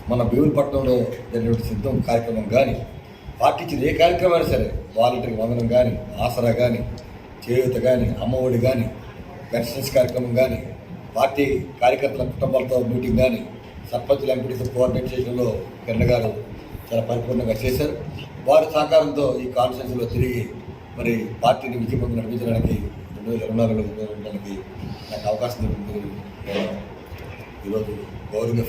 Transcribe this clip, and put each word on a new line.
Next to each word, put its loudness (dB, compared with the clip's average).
మన 2
భీములపట్నంలో 4
జరిగినటువంటి 0
సిద్ధం 0
కార్యక్రమం 0
కానీ, 6
పార్టీ 4
ఇచ్చిన 0
ఏ 0
కార్యక్రమం 6
అయినా 2
సరే, 2
వాలంటీర్ 2
వందనం 0
కానీ, 6
ఆసరా 2
కానీ, 2
చేయూత 2
కానీ, 4
అమ్మఒడి 2
కానీ, 2
పెన్షన్స్ -4
కార్యక్రమం 2
కానీ, 4
పార్టీ 2
కార్యకర్తల 2
కుటుంబాలతో 2
మీటింగ్ 2
కానీ, 2
సర్పంచుల 2
ఎంపీటీసీ -4
కోఆర్డినేట్ 2
చేయడంలో 0
కిరణ్ 2
గారు 2
చాలా 0
పరిపూర్ణంగా 0
చేశారు. 0
వారి 8
సహకారంతో 4
ఈ -6
కాన్స్టిట్యుయెన్సీలో 0
తిరిగి 0
మరి 0
పార్టీని 2
విజయవంతం 0
నడిపించడానికి 0
రెండు -10
వేల -2
ఇరవై -4
నాలుగులో 2
విజయవంతం -8
నాకు -6
అవకాశం -2
దొరికింది. -4
నేను -4
ఈరోజు -2
గౌరవంగా 0